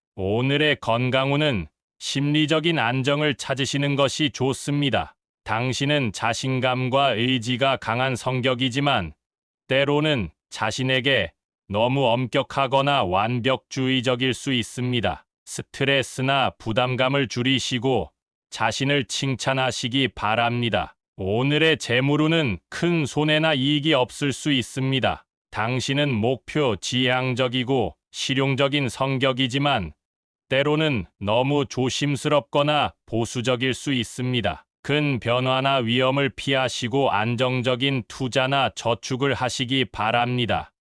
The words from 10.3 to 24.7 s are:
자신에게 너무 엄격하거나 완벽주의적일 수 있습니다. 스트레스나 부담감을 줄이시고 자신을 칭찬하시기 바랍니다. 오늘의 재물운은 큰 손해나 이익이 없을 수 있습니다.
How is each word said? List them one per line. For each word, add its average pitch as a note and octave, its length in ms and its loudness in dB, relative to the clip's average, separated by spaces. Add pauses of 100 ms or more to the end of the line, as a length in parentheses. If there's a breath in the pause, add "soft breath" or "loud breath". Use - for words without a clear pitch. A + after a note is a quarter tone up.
자신에게 C3 840 0 (360)
너무 B2 400 2
엄격하거나 C3+ 960 2
완벽주의적일 B2 1300 0
수 - 180 -4
있습니다. B2 720 -2 (220)
스트레스나 C3 1120 0
부담감을 B2+ 680 0
줄이시고 B2 840 -2 (420)
자신을 C3+ 540 0
칭찬하시기 C3 1000 -2
바랍니다. A#2 840 -2 (220)
오늘의 C#3+ 640 2
재물운은 C#3+ 800 2 (100)
큰 E3+ 380 0
손해나 D#3 480 2
이익이 D3 400 0
없을 B2+ 400 0
수 - 180 -2
있습니다. C3 720 -2 (260)